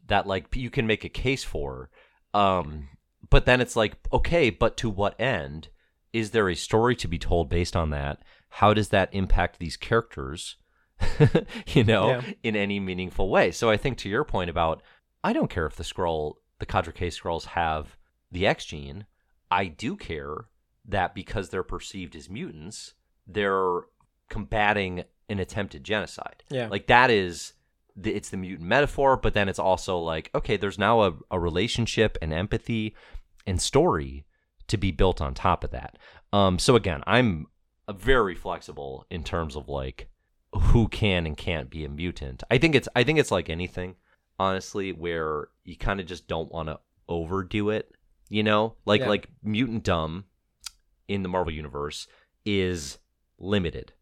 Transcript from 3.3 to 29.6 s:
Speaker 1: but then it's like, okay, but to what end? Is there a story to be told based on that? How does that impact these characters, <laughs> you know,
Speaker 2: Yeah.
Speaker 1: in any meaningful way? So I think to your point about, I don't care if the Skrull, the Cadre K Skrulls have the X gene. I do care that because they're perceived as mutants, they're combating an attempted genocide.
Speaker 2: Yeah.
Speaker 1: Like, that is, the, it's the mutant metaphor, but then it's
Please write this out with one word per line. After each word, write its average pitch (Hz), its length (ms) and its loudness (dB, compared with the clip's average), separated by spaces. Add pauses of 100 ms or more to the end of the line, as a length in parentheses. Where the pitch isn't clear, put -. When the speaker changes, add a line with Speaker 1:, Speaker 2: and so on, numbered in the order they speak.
Speaker 1:
but 110 160 8
then 123 140 6
it's 120 160 0
like, 107 220 2 (160)
okay, 139 360 4
but 110 280 0
to 113 120 -2
what 98 300 -2
end? 80 500 -4 (440)
Is 110 180 -2
there 107 180 4
a 87 60 0
story 117 420 2
to - 100 -6
be 85 120 -2
told 85 300 0
based 87 260 0
on 82 140 0
that? 71 340 -6 (260)
How 107 240 4
does 104 160 2
that 95 220 2
impact 90 480 2
these 82 160 -8
characters, - 800 -4 (440)
<laughs> - 680 2
you 131 160 4
know, 107 260 4
Speaker 2:
Yeah. 123 120 0 (220)
Speaker 1:
in 110 120 -2
any 101 240 -2
meaningful 92 500 -2
way? 135 220 2
So 117 180 0
I 107 80 4
think 127 220 -2
to 104 100 -8
your 117 140 0
point 90 260 -2
about, 80 320 0 (420)
I 208 100 0
don't 277 160 0
care 82 160 -2
if - 100 -6
the - 80 -10
Skrull, 80 520 -4 (240)
the - 60 -8
Cadre 85 280 -2
K 90 140 -4
Skrulls 82 380 -6
have 80 520 -4 (340)
the 90 160 0
X 151 180 0
gene. 73 400 -14 (460)
I 95 140 2
do 110 320 -8
care 76 480 -10 (400)
that 95 280 -2
because 98 360 -8
they're 92 140 -4
perceived 90 520 -12
as 76 140 -18
mutants, 95 640 -14 (340)
they're 95 540 2 (480)
combating 104 720 0 (260)
an 101 100 -4
attempted 92 440 -6
genocide. - 680 -6
Speaker 2:
Yeah. 127 180 -6
Speaker 1:
Like, 101 200 -6
that 123 220 8
is, 92 440 2 (420)
the, 98 180 -4
it's 101 160 -8
the 101 80 -8
mutant 92 300 -8
metaphor, 135 500 4
but 110 160 2
then 101 140 2
it's 92 120 -4